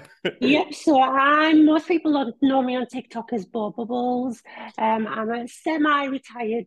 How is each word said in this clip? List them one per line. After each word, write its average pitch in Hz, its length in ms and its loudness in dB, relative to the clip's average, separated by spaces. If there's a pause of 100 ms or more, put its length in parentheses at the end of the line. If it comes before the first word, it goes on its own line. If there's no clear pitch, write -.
(400)
Yep, 294 360 0
so 269 260 2
I'm, 294 640 4
most 311 220 4
people 320 260 0
don't 254 300 -2
know 269 180 4
me 247 140 -2
on 247 100 -2
TikTok 240 480 -10
as 190 120 -4
Bo 214 260 -6
Bubbles. 247 720 -4 (360)
Um, 220 300 0
I'm 220 240 -6
a 240 160 -8
semi-retired 269 1200 -2